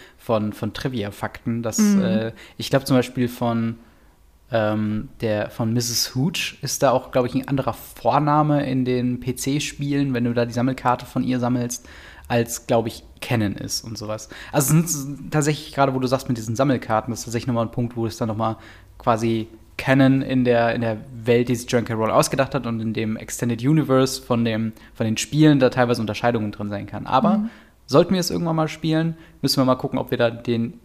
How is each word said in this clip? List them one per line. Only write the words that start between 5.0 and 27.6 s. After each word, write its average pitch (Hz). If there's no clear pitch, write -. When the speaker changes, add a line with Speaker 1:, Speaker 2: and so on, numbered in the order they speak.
Speaker 1:
der, 104
von 113
Misses 117
Hooch -
ist -
da 135
auch, 127
glaub 127
ich, 120
ein 131
anderer 131
Vorname 147
in 131
den 123
P-C-Spielen, 143
wenn 120
du 120
da 117
die 117
Sammelkarte 127
von -
ihr 127
sammelst, 120
als, 117
glaub 117
ich, -
Canon 107
ist -
und 110
sowas. 107
Also 143
es 127
sind 160
s-, 139
tatsächlich, 151
gerade 135
wo 131
du 127
sagst 127
mit 123
diesen 110
Sammelkarten, 120
das 110
ist -
tatsächlich 117
nochmal 117
ein 110
Punkt, 120
wo 113
es 110
dann 117
nochmal 110
quasi 113
Canon 135
in 131
der, 117
in 117
der 113
Welt, 120
die 123
sich 120
Joanne 117
K. 117
Rowling 110
ausgedacht 139
hat 120
und 117
in 110
dem 110
Extended 117
Universe 131
von 117
dem, 110
von 113
den 110
Spielen 151
da 127
teilweise 120
Unterscheidungen 107
drin 104
sein 104
kann. -
Aber -
Speaker 2:
Mhm. 220